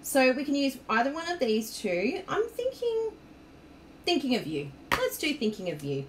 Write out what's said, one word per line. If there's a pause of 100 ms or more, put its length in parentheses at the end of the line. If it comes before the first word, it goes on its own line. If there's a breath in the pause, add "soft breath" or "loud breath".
So
we
can
use (120)
either
one
of
these
two.
I'm
thinking, (920)
thinking
of
you. (220)
Let's
do
thinking
of
you.